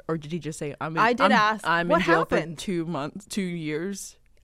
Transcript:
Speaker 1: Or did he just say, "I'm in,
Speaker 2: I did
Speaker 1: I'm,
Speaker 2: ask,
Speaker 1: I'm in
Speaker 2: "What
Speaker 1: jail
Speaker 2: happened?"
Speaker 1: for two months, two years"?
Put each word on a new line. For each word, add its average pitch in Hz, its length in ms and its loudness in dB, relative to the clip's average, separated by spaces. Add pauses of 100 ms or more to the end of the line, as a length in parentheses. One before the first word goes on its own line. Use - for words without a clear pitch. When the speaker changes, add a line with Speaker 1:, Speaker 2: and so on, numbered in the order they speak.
Speaker 1:
Or 160 100 0
did 151 140 -10
he 180 60 -2
just 156 220 -8
say, 147 200 -6
"I'm 151 160 -6
in, 170 40 2
Speaker 2:
I 226 140 4
did 233 100 0
Speaker 1:
I'm, 196 80 6
Speaker 2:
ask, 214 360 4
Speaker 1:
I'm 170 200 2
in - 40 2
Speaker 2:
"What 330 120 4
Speaker 1:
jail 330 160 4
Speaker 2:
happened?" 170 400 -2
Speaker 1:
for - 60 -10
two 170 200 -2
months, 156 400 -6
two - 160 -4
years"? 175 760 -6 (280)